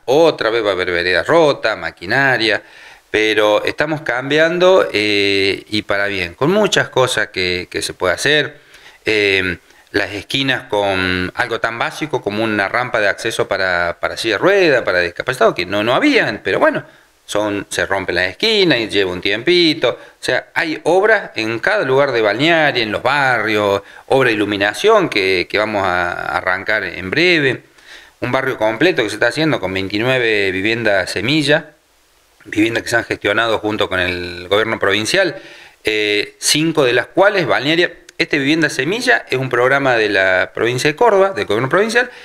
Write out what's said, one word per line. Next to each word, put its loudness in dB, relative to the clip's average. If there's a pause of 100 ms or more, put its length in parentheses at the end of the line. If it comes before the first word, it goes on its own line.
otra 2
vez 0
va 2
a 0
haber -2
veredas 0
rotas, 2
maquinaria, 0 (500)
pero 4
estamos -4
cambiando, 2
eh, 0
y -2
para -2
bien, -6
con 0
muchas 0
cosas 0
que, -4
que -6
se -8
puede 0
hacer. -2 (460)
Eh, 0 (340)
las -2
esquinas -4
con -2
algo -4
tan -4
básico -6
como -4
una 0
rampa -2
de 0
acceso -2
para, -2
para -4
silla -2
de -2
rueda, 2
para 0
discapacitados, 0
que -6
no, -2
no 2
habían, 0
pero 0
bueno, 2 (440)
son, -4
se -2
rompen -2
las 0
esquinas 2
y -4
lleva 0
un -6
tiempito. 0
O -8 (200)
sea, -4
hay -4
obras 2
en -4
cada 0
lugar 2
de 0
Balnearia, 2
en -4
los -4
barrios, 0 (240)
obra 2
de 0
iluminación 2
que, 0
que -2
vamos 0
a 0 (280)
arrancar -2
en -8
breve. 0 (560)
Un -4
barrio -2
completo 0
que -4
se -6
está 0
haciendo 0
con -4
veintinueve 0
viviendas 0
semilla, -2 (760)
viviendas 0
que -10
se 0
han 0
gestionado -2
junto -2
con -2
el -6
gobierno 0
provincial, 0 (480)
eh, -2
cinco 0
de 2
las 0
cuales 2
Balnearia, 0 (240)
este -2
Vivienda 2
Semilla -2
es -2
un -4
programa 2
de 2
la 2
provincia -2
de 0
Córdoba, 4
del -4
gobierno 0
provincial, 0 (120)